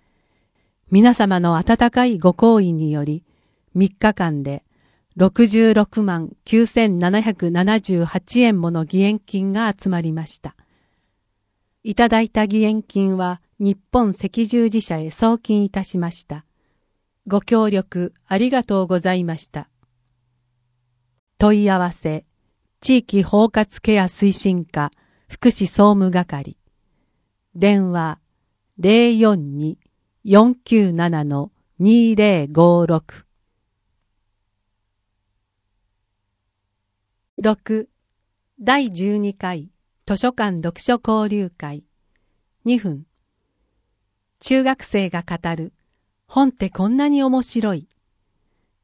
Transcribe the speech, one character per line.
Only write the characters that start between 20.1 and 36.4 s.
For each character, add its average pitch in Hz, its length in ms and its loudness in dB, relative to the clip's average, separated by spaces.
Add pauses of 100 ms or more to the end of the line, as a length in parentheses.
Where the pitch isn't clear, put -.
問 208 260 4
い 202 40 2
合 190 100 2
わ 175 140 -4
せ、 156 320 -8 (560)
地 254 180 2
域 196 240 0
包 208 240 2
括 - 340 -4
ケ 214 200 0
ア 185 40 0
推 196 280 0
進 180 320 -2
課、 147 280 -6 (360)
福 - 200 0
祉 202 180 0
総 208 280 4
務 190 160 0
係。 170 460 -6 (1000)
電 196 340 2
話、 165 280 -6 (600)
零 226 380 4
四 180 400 0
二 156 220 -6 (460)
四 220 300 6
九 208 380 0
七 165 320 -2
の 143 280 -6 (260)
二 226 380 4
零 190 320 2
五 170 380 4
六。 - 400 -4 (4000)